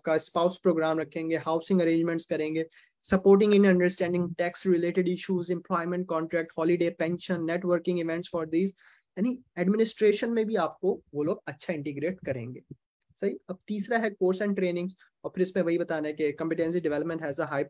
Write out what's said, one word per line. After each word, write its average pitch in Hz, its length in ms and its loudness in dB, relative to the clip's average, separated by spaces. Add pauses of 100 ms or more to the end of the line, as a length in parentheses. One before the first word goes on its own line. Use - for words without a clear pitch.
का 160 120 2
spouse 175 460 0
program 160 360 2
रखेंगे, 160 380 -4
housing 165 440 0
arrangements 165 440 0
करेंगे, 156 400 -2 (380)
supporting 196 500 6
in 202 160 8
understanding 180 580 2 (140)
tax 175 240 -4
related 175 480 2
issues, 175 400 -2
employment 175 580 -2
contract, 165 480 -2
holiday, 170 400 2
pension, 175 480 -2
networking 175 560 0
events 165 320 -4
for 165 100 -4
these, 170 260 0 (460)
यानी 247 200 -2 (200)
administration 214 720 2
में 226 160 0
भी 220 100 -2
आपको 185 380 -2 (200)
वो 147 100 -2
लोग 156 240 -2
अच्छा 151 260 -8
integrate 147 520 -6
करेंगे, 127 360 -6 (600)
सही। 202 160 -2 (120)
अब 185 180 -12
तीसरा 208 300 -2
है 220 140 -2
course 185 340 0
and 202 140 -2
trainings, 180 340 -2 (300)
और - 120 -8
फिर 185 60 -2
इसमें 180 220 0
वही 170 140 0
बताना 160 300 -2
है 151 60 -4
कि 151 180 -2 (100)
competency 165 440 -2
development 160 400 -2
has 143 140 -6
a 151 120 -4
high 147 180 -2